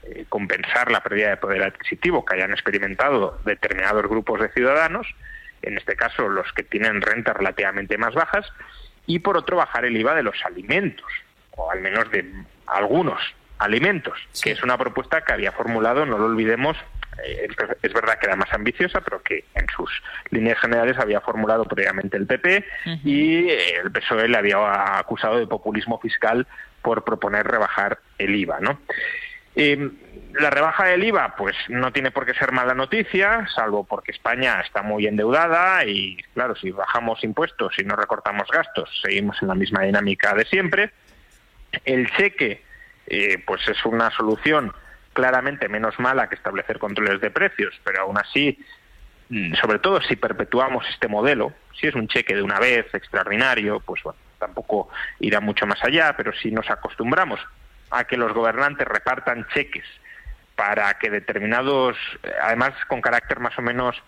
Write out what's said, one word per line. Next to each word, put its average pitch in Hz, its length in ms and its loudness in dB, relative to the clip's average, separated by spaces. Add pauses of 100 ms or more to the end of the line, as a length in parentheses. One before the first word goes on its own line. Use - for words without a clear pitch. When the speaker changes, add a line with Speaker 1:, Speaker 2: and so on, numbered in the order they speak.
Speaker 1:
eh, - 260 -14
compensar 120 640 -2
la 104 100 2
pérdida 104 280 0
de 95 80 0
poder 98 260 0
adquisitivo 156 600 -2
que 92 100 -2
hayan 95 160 0
experimentado 101 920 0
determinados 101 600 2
grupos 110 360 0
de 110 100 2
ciudadanos, 160 580 2 (560)
en 101 160 -4
este 98 160 -2
caso 117 340 0
los 95 240 -2
que - 80 -2
tienen 107 400 0
rentas 110 340 0
relativamente 98 600 -2
más 113 160 0
bajas, 165 320 0 (600)
y 170 100 0
por 190 180 2
otro 170 220 0
bajar 123 280 2
el 117 120 2
iva 120 160 2
de 160 80 2
los 107 140 -2 (100)
alimentos, 110 600 -4 (480)
o - 140 -4
al 92 120 -4
menos 110 280 0
de 104 160 -2 (400)
algunos 101 560 0 (380)
alimentos, 131 580 0 (140)
Speaker 2:
Sí. - 140 -6
Speaker 1:
que 110 80 0
es - 100 -4
una 123 120 2
propuesta 131 480 -2
que 123 100 0
había 101 180 0
formulado, 117 520 2
no 120 140 0
lo 107 80 2
olvidemos, 113 500 2 (480)
eh, - 240 -6
es, - 80 -10 (280)
es 98 100 0
verdad 110 240 2
que - 80 -2
era 98 100 4
más 95 160 0
ambiciosa, 120 500 0
pero - 200 -6
que - 320 -4
en - 160 0
sus - 180 -6 (440)
líneas 113 260 2
generales 120 400 2
había 104 240 0
formulado 110 440 0
previamente 98 520 -2
el 98 80 -2
P 127 140 0
P 185 260 2 (220)
Speaker 2:
Ujú. 156 200 -4
Speaker 1:
y, 160 420 4
eh, 87 340 2
el 98 80 -4
pesoe 113 360 2
le 120 80 4
había 101 640 2
acusado 113 400 0
de 117 80 2
populismo 107 540 -4
fiscal 117 480 0 (340)
por 113 220 0
proponer 104 420 0
rebajar 104 540 0 (180)
el 98 160 0
iva, 82 260 0
¿no? 123 220 -2 (720)
Eh, 143 360 2 (420)
la 147 160 2
rebaja 156 360 4
del 185 180 4
iva, 190 340 2
pues, 98 180 -2 (120)
no 123 260 0
tiene 131 160 0
por 131 160 -2
qué 123 80 0
ser 131 180 2
mala 127 220 2
noticia, 196 800 2
salvo 104 300 0
porque 101 280 -6
España 120 500 0
está 101 200 -4
muy 104 240 0
endeudada 165 800 4
y, 98 320 -4 (160)
claro, 123 220 -2
si 95 160 -6
bajamos 110 520 -2
impuestos 110 540 -2
y 98 60 -2
no 101 120 -2
recortamos 104 540 -2
gastos, - 400 0 (140)
seguimos 101 400 0
en 98 60 0
la 92 60 0
misma 98 280 2
dinámica 101 500 2
de 110 120 4
siempre. 196 460 0 (920)
El 127 260 2
cheque, 170 520 0 (440)
eh, 98 400 2
pues, 95 200 -2
es 107 160 -2
una 113 280 2
solución 117 600 2 (380)
claramente 127 580 0
menos 107 300 -2
mala 127 300 2
que 101 60 -4
establecer - 420 -6
controles 101 420 0
de 101 120 -2
precios, - 420 0 (100)
pero 95 200 -2
aún 98 140 -2
así, 139 420 0 (720)
mm, 95 260 -2
sobre 107 240 2
todo 190 220 2
si - 140 0
perpetuamos 123 760 0
este - 180 -4
modelo, 113 460 2 (260)
si 156 80 0
es 147 80 -2
un 110 120 -2
cheque 117 280 0
de 101 60 2
una 98 180 0
vez 120 340 4
extraordinario, 104 840 0
pues - 240 -8
bueno, 78 140 -10 (220)
tampoco - 500 -4 (300)
irá 104 200 2
mucho 104 280 0
más 101 160 0
allá, 147 340 4
pero 104 160 -2
si - 180 -4
nos 110 180 -2
acostumbramos 120 720 -2 (520)
a 120 140 -2
que 127 120 -2
los 113 160 2
gobernantes 131 540 0
repartan 120 640 -2
cheques 147 320 -4 (720)
para 104 400 2
que 110 160 -2
determinados, 120 840 0 (280)
eh, 50 80 -8 (100)
además 117 320 2 (140)
con 123 140 -4
carácter 120 380 0
más 120 180 -4
o 131 40 -4
menos 120 340 0 (120)